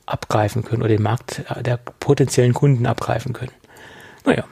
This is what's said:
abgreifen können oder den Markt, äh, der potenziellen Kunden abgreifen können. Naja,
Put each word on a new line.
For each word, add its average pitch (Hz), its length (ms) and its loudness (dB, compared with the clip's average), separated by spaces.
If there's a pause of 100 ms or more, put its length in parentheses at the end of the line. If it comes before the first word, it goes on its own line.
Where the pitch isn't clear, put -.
abgreifen 110 580 -2
können 117 200 -4
oder 113 60 2
den 107 120 2
Markt, 113 480 -4
äh, - 140 -8
der 123 140 -2
potenziellen 127 760 2
Kunden 127 320 4
abgreifen 120 480 -2
können. 127 200 -12 (720)
Naja, - 280 0